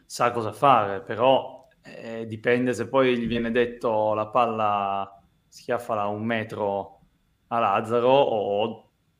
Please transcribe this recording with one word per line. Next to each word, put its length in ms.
sa 260
cosa 200
fare, 500
però, 640
eh, 420
dipende 480
se 140
poi 300
gli 100
viene 240
detto: 640
"La 120
palla 920
schiaffala 560
a 40
un 180
metro 720
a 120
Lazzaro", 500
o 800